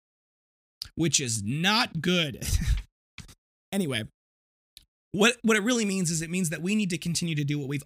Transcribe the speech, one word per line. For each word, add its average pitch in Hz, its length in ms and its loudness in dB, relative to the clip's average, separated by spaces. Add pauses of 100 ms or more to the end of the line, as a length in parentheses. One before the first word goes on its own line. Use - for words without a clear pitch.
(960)
which 151 260 2
is 113 220 -4
not 165 580 0
good. 170 500 0
<laughs> - 60 2 (1160)
Anyway, 135 320 -2 (1080)
what, 214 300 4
what 220 140 6
it 202 60 2
really 233 220 2
means 190 260 0
is 165 120 -2
it 165 80 -6
means 180 180 0
that 156 140 -6
we 196 120 0
need 214 140 2
to 170 100 -2
continue 170 360 -2
to 147 100 -2
do 147 140 -2
what 135 100 -6
we've 143 180 -4